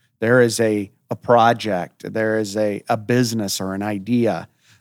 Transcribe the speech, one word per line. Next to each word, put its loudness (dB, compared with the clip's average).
There 4
is 2
a, 0
a -6
project. 0
There 0
is -4
a, -2
a -2
business -2
or -6
an -6
idea, -2